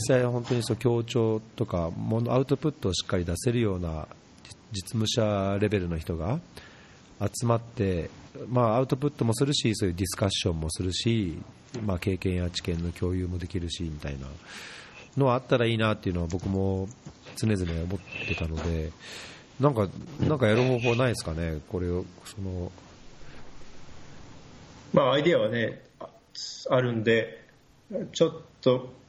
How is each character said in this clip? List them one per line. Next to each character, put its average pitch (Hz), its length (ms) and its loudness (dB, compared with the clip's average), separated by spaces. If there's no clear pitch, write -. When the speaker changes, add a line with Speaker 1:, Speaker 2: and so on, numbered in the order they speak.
Speaker 1:
際 127 160 6
本 120 200 0
当 123 100 0
に 120 80 2
そ 117 120 0
う - 20 2
協 117 280 2
調 113 360 2
と 120 80 -2
か、 85 260 0
も 113 300 -2
の、 120 120 0
ア 123 60 6
ウ 135 60 4
ト 135 120 2
プ 156 120 0
ッ 147 40 0
ト - 160 -2
を 92 40 4
し - 120 -4
っ - 40 -14
か 98 100 2
り 87 60 0
出 87 120 -2
せ - 160 2
る 120 80 2
よ 101 160 2
う - 20 -4
な 80 300 -4
実 101 260 -4
務 110 80 0
者 101 540 2
レ 104 80 4
ベ 104 100 2
ル 90 100 -2
の 85 80 0
人 80 200 -4
が 98 240 -2
集 104 260 -2
ま 117 100 4
っ 117 40 0
て、 95 500 -2
ま 123 140 2
あ、 113 140 4
ア 127 40 4
ウ 131 60 2
ト 135 100 0
プ 139 120 0
ッ - 20 -2
ト - 140 -2
も 113 80 4
す 120 140 0
る 147 80 2
し、 110 200 2
そ 101 120 0
う 90 40 2
い - 20 2
う - 20 -4
デ 92 100 0
ィ - 20 2
ス - 100 -4
カ 101 100 2
ッ 95 40 2
シ - 180 0
ョ 90 40 4
ン 82 80 -2
も 78 100 -2
す - 120 -4
る 92 100 0
し、 98 460 0
ま 101 100 0
あ、 87 40 0
経 95 180 0
験 92 200 0
や 90 140 0
知 - 120 -6
見 85 200 -2
の 85 80 -2
共 90 240 0
有 90 140 0
も 90 100 -4
で 87 80 -6
き 90 140 -4
る 85 100 -4
し 87 140 -6
み 82 60 -4
た 73 100 -6
い 69 80 -6
な 65 80 -12
の 135 100 4
は 123 80 6
あ 123 40 4
っ 127 40 -4
た 135 140 2
ら 117 100 4
い 117 80 2
い 113 40 2
な 110 160 4
っ - 40 -2
て - 100 -4
い 92 40 4
う 85 40 0
の 87 60 0
は 82 40 0
僕 90 220 -2
も 95 400 2
常 - 100 0
々 104 160 2
思 92 120 -4
っ - 320 -10
て 98 60 -2
た 82 140 -2
の 80 80 -4
で、 80 340 -2
な 135 80 6
ん 147 60 4
か、 104 140 2
な - 160 4
ん - 20 0
か 110 100 4
や 107 60 6
る 123 100 6
方 127 160 4
法 117 160 2
な 123 80 4
い 131 40 4
で 110 80 2
す - 80 -6
か 85 80 -2
ね、 80 360 -2
こ 90 120 -2
れ 90 100 0
を、 90 140 0
そ - 160 -14
の。 92 320 -6
Speaker 2:
ま 151 100 6
あ、 131 100 4
ア 139 60 4
イ 151 40 2
デ 165 140 4
ア - 20 4
は 110 120 2
ね、 117 320 -2
あ、 - 80 -12
あ 127 100 6
る 123 120 2
ん 113 120 -2
で、 113 400 2
ち - 100 0
ょ 165 60 6
っ 156 40 -6
と 127 320 2